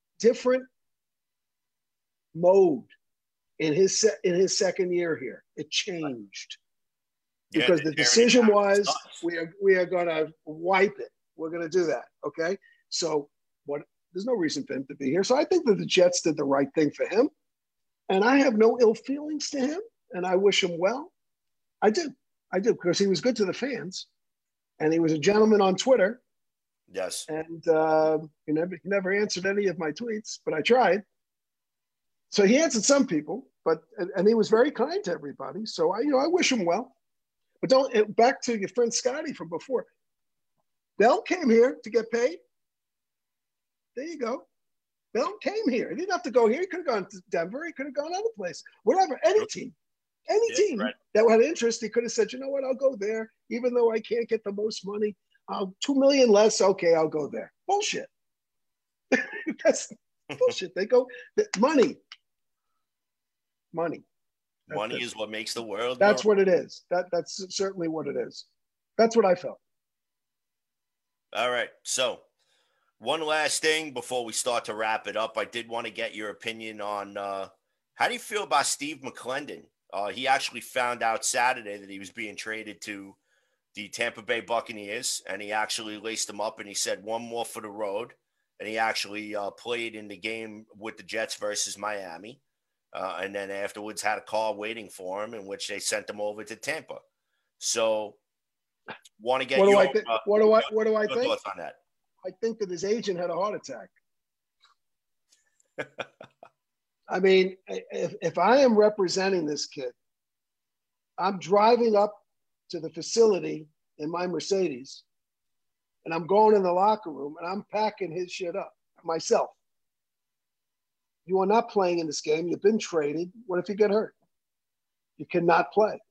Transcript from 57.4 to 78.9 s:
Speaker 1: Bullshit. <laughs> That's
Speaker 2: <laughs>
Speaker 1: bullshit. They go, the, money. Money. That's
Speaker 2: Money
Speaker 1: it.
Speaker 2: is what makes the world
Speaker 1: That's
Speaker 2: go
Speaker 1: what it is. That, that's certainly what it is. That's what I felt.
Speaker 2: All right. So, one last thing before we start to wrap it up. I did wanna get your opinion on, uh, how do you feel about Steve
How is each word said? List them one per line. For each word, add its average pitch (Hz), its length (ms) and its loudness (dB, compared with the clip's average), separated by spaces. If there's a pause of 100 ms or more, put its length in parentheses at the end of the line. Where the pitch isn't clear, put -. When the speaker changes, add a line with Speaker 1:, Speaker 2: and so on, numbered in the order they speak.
Speaker 1:
Bullshit. 202 420 -2 (1000)
<laughs> - 540 -2
That's - 280 0 (360)
Speaker 2:
<laughs> 139 100 -12
Speaker 1:
bullshit. - 380 -2
They 190 100 -2
go, 254 220 4 (280)
the, 208 100 2 (120)
money. 240 380 4 (1800)
Money. 165 320 -4 (640)
That's 78 100 -6
Speaker 2:
Money 113 180 -4
Speaker 1:
it. 123 60 -4
Speaker 2:
is 113 140 -6
what 107 140 -6
makes 110 240 -8
the 120 80 -6
world 117 360 -6
Speaker 1:
That's 202 240 4
Speaker 2:
go 214 80 2
Speaker 1:
what 196 80 4
it 190 100 4
is. 156 420 0
That, 180 220 -2
that's 175 320 -6 (100)
certainly 190 340 -4
what 156 180 -6
it 131 100 -6
is. - 300 -8 (520)
That's 226 180 2
what 220 80 6
I 180 100 4
felt. 123 240 -6 (1800)
Speaker 2:
All 120 160 0
right. 120 200 -4 (120)
So, 120 380 -4 (800)
one 143 240 -4
last 156 400 -2
thing 156 300 0
before 123 320 -6
we 110 80 -10
start 117 340 -2
to 110 80 -8
wrap 110 340 -4
it 101 80 -8
up. 110 220 -4
I 104 60 -2
did 117 240 -10
wanna 117 220 -8
get 107 240 -8
your 104 160 -8
opinion 110 500 -10
on, 101 360 -8
uh, 98 320 -8 (460)
how 139 120 0
do 220 80 -4
you 240 60 -10
feel 208 240 -6
about 143 220 0
Steve 147 380 -6